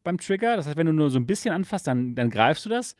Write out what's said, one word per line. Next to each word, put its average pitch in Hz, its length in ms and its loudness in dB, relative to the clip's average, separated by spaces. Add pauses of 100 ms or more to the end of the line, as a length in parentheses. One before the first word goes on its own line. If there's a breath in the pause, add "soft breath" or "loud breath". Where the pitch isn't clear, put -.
beim 175 140 -2
Trigger. 220 380 0
Das 151 100 -2
heißt, 147 100 -6
wenn 165 100 2
du 160 60 4
nur 151 180 4
so 131 80 2
ein 120 80 0
bisschen 202 280 -2
anfasst, 185 320 -4
dann, 123 280 0
dann 120 160 0
greifst 113 360 2
du - 20 -8
das 240 320 -6